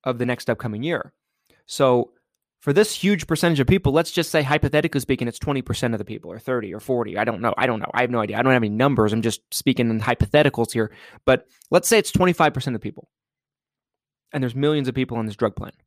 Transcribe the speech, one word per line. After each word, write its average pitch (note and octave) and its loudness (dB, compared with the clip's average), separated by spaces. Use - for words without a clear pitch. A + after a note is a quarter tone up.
of B2 -4
the A#2+ -2
next B2 -4
upcoming A2 -6
year. D#3+ -6
So B2 2
for C#3+ 0
this G3+ 4
huge F#3+ 0
percentage E3 2
of B2 0
people, F#3 2
let's D#3+ 0
just E3 -2
say, D#3 2
hypothetically D3 0
speaking, B2+ -2
it's A2+ -10
twenty C#3 -4
percent A#2 -4
of G#2 -4
the G#2 -6
people, G#2+ -14
or - -16
thirty A2 -4
or G#2+ -10
forty. A#2 -2
I G#2 0
don't A2 -4
know. A2+ 0
I C3 0
don't A#2 0
know. - -6
I A#2 0
have B2 2
no A#2+ 0
idea. G#2+ -2
I A#2 0
don't C3 4
have B2 4
any G#2 -2
numbers. A2+ 2
I'm A2+ -2
just A2+ -2
speaking B2 0
in A2 0
hypotheticals B2 2
here. A2 -2
But C3 2
let's F3 2
say A3+ 6
it's G3+ 0
twenty-five F3 2
percent B2+ -6
of G#2+ -8
the - -14
people. - -12
And C#3+ -4
there's A#2+ -4
millions C#3+ 0
of A#2+ -4
people B2+ -2
on A2 -4
this G#2+ -8
drug G#2+ 0
plan. - -12